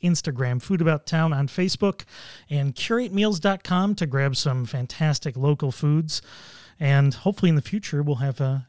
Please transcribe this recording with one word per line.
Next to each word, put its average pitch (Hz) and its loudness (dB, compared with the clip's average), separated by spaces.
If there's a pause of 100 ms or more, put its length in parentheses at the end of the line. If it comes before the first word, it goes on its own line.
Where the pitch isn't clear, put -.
Instagram, 127 0
Food 185 0
About 156 2
Town 160 2
on 139 0
Facebook, 190 -2 (460)
and 139 -2
curate 233 -2
meals 202 0
dot 196 0
com 190 0
to 180 -2
grab 139 0
some 127 0
fantastic 135 -2
local 139 0
foods. 151 0 (600)
And 139 4
hopefully 190 0
in 160 4
the 143 4
future, 190 -4
we'll 147 0
have 135 -2
an 135 0